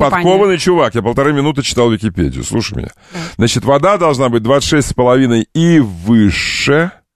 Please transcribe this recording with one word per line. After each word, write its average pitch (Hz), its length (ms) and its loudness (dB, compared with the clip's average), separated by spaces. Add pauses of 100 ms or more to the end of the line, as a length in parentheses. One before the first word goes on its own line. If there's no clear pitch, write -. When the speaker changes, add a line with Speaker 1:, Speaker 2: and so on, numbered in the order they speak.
(240)
Speaker 1:
подкованный 190 340 2
чувак, 143 360 0
я 117 80 -4
полторы 135 300 0
минуты 139 300 -2
читал 120 280 0
Википедию, 87 540 -2
слушай - 320 -6
меня. - 140 -8 (220)
Speaker 2:
Да. 180 60 -12 (200)
Speaker 1:
Значит, 113 260 0
вода 143 320 2
должна 143 320 0
быть 117 140 0
двадцать 135 260 0
шесть 147 220 0
с - 40 -4
половиной 123 600 2
и 165 260 4
выше. 110 1120 0 (240)